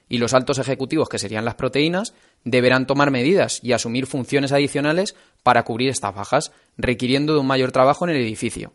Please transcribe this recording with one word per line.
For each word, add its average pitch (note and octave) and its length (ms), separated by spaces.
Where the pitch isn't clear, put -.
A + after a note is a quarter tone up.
y A#2+ 100
los A#2 160
altos C3 240
ejecutivos, C3 500
que A2+ 100
serían G#2+ 260
las A#2 100
proteínas, D#3+ 600
deberán B2+ 440
tomar C#3+ 240
medidas C3+ 520
y A#2+ 100
asumir A#2+ 340
funciones C3+ 460
adicionales D3 640
para A#2 200
cubrir B2 280
estas G#2 240
bajas, G2+ 380
requiriendo B2+ 580
de D3+ 60
un C3+ 60
mayor C3 260
trabajo C3+ 320
en E3+ 120
el C3 60
edificio. A2 520